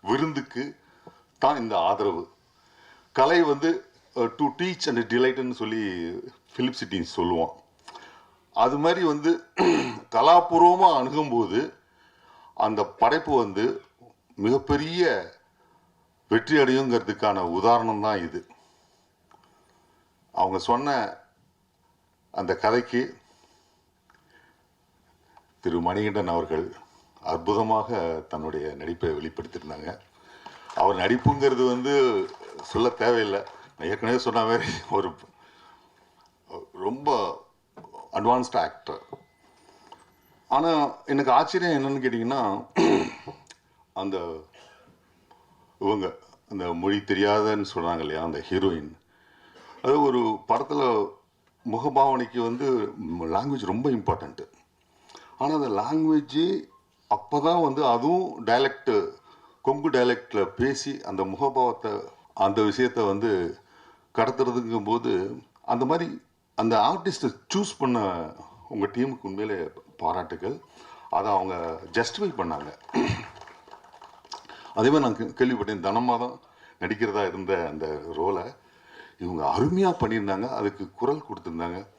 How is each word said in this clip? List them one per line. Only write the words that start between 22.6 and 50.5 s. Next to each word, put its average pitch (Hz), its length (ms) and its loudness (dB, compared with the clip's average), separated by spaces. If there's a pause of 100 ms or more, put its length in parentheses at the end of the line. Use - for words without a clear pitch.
திரு 85 200 -2
மணிகண்டன் 98 480 -2
அவர்கள் 80 480 -2 (460)
அற்புதமாக 101 1040 -2
தன்னுடைய 78 460 -8
நடிப்பை 82 360 -6
வெளிப்படுத்தியிருந்தாங்க. 76 880 -10 (760)
அவர் - 220 2
நடிப்புங்கிறது 123 680 2
வந்து 127 600 2 (360)
சொல்ல 113 260 0
தேவையில்லை. 113 540 2 (360)
நான் 80 100 -6
ஏற்கனவே 110 300 0
சொன்ன 113 260 0
மாதிரி 113 240 0 (220)
ஒரு 95 240 0 (1600)
ரொம்ப 110 640 -2 (760)
அட்வான்ஸ்டு 120 440 0
ஆக்டர். - 460 -6 (1500)
ஆனா 151 480 2 (100)
எனக்கு 143 260 2
ஆச்சரியம் 175 440 4
என்னன்னு 139 280 -2
கேட்டீங்கன்னா, 120 380 0 (1500)
அந்த 90 480 -6 (1400)
இவங்க 98 380 -2 (320)
அந்த 92 240 -6
மொழி 95 240 0
தெரியாதன்னு 104 680 2 (100)
சொன்னாங்க 85 240 -2
இல்லையா, 78 240 -6
அந்த 78 160 -6
ஹீரோயின், 82 580 -2 (840)
அது 143 200 4
ஒரு 131 160 4 (300)
படத்துல 131 600 0 (580)